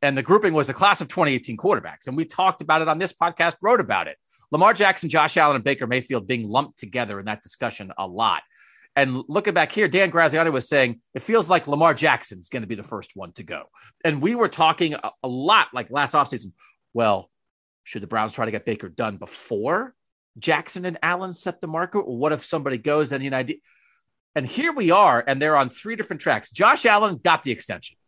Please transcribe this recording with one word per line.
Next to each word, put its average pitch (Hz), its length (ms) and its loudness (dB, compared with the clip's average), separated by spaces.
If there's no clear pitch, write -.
And 143 140 2
the 131 60 -2
grouping 190 320 4
was 147 120 2
the 131 80 -4
class 196 260 4
of 151 80 -8
twenty 151 260 0
eighteen 120 220 -6
quarterbacks. 107 520 -2
And 131 80 -6
we 160 80 -2
talked 185 380 -2
about 156 200 2
it 160 60 -2
on 156 100 0
this 180 140 -4
podcast, 170 500 0
wrote 226 180 4
about - 280 -2
it. - 80 -12
Lamar 185 240 6
Jackson, 190 340 2
Josh 156 280 2
Allen, 151 180 6
and 117 100 -2
Baker 135 220 -2
Mayfield 123 400 -4
being 113 220 -4
lumped 127 300 -2
together 104 420 -6
in 98 60 -12
that 107 160 -8
discussion 101 540 -10
a 95 100 -6
lot. 92 360 0
And 131 320 2
looking 190 260 -2
back 156 160 2
here, 208 160 0
Dan 180 240 2
Graziano 160 400 2
was 131 180 -2
saying, 127 320 0
"It - 80 -8
feels 214 260 0
like 170 200 2
Lamar 147 260 4
Jackson's 117 540 -2
gonna 117 180 -8
be 113 80 -6
the 101 80 -14
first 101 320 -12
one 92 200 -14
to - 100 -16
go." 80 220 -10
And 151 160 0
we 190 140 0
were 233 140 2
talking 160 460 2
a, - 180 -10
a 131 60 -6
lot, 147 440 2
like, 113 200 -8
last 139 220 -2
offseason, 127 380 -2
"Well, 107 380 0
should - 180 -12
the 98 60 -14
Browns 110 240 -2
try 117 140 -4
to 113 40 -4
get 107 140 -6
Baker 107 240 -6
done 104 280 -6
before 135 760 -6
Jackson 160 460 -4
and 175 180 -6
Allen 180 300 -4
set - 280 -8
the 175 80 -10
marker? 175 320 -4
Or 127 160 -6
what 147 160 0
if 147 120 -4
somebody 139 340 -4
goes, 147 320 0
then 135 120 -4
you 139 80 -6
know, 131 140 -2
and 135 120 -2
here 320 260 -2
we 226 180 2
are, 165 340 6
and 135 160 0
they're 151 160 4
on 135 120 4
three 214 260 -12
different 214 260 -8
tracks." 127 300 -2
Josh 226 340 4
Allen 208 380 4
got 160 220 4
the 131 80 -4
extension. - 440 -10